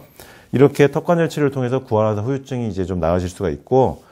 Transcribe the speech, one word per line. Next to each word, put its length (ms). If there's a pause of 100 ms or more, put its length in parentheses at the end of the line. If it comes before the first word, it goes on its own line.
(540)
이렇게 380
턱관절 380
치료를 220
통해서 320
구안화사 380
후유증이 460
이제 180
좀 140
나아질 300
수가 200
있고, 640